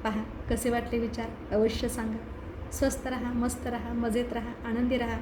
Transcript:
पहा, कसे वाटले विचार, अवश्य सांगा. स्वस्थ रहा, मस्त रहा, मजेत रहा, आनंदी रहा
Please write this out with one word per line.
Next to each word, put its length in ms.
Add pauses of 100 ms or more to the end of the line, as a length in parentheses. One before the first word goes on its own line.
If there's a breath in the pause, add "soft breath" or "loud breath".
पहा, 200 (260)
कसे 200
वाटले 300
विचार, 560
अवश्य 320
सांगा. 300 (540)
स्वस्थ 360
रहा, 260
मस्त 340
रहा, 260
मजेत 400
रहा, 340
आनंदी 300
रहा 240